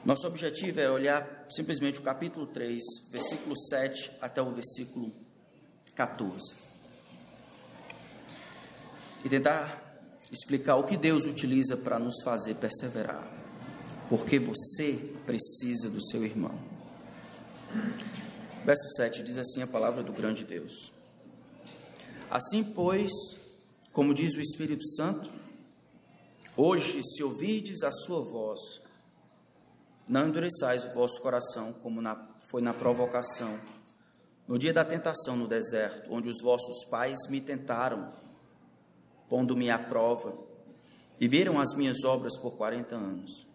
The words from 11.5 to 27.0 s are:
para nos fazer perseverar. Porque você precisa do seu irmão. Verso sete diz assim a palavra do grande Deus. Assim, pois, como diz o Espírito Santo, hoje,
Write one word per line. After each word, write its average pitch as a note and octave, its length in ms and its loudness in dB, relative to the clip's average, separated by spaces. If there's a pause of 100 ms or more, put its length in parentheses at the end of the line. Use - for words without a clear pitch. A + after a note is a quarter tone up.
para A#2 200 -4
nos A#2+ 260 4
fazer A2 320 0
perseverar. G#2+ 680 0 (840)
Porque B2+ 300 2
você A#2+ 760 4 (120)
precisa A#2+ 640 6
do G2+ 160 0
seu A2+ 200 4
irmão. G#2+ 340 -6 (2000)
Verso C#3 320 4
sete A#2+ 260 -2
diz B2 140 -6
assim B2+ 240 2
a B2+ 60 -6
palavra A#2+ 360 -2
do - 80 -10
grande A2 320 -4
Deus. - 480 -12 (1400)
Assim, G3+ 340 4
pois, F#3+ 480 0 (840)
como C#3+ 200 2
diz D3+ 220 2
o D3+ 60 -4
Espírito D3+ 440 2
Santo, D3+ 440 2 (1300)
hoje, D#3 460 2